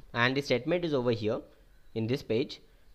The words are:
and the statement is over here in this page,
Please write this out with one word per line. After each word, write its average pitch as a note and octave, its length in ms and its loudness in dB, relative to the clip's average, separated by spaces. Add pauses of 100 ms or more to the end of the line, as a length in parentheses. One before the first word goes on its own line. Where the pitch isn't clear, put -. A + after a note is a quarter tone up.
(140)
and B2 220 2
the C#3 60 0
statement D#3 440 0
is D3+ 80 0
over B2 180 2
here A2+ 300 -2 (520)
in A2+ 140 -2
this B2+ 160 -2
page, A#2+ 380 -2 (340)